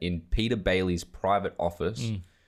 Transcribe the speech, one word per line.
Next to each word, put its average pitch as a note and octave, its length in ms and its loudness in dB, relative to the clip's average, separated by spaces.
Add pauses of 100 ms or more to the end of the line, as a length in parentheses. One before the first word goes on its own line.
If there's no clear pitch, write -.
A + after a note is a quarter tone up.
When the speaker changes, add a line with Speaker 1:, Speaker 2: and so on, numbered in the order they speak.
Speaker 1:
in F2 180 -2 (100)
Peter A2+ 260 2
Bailey's F#2 480 2
private G2 540 0
office F2+ 440 -2
Speaker 2:
Mm. A2 180 -4 (280)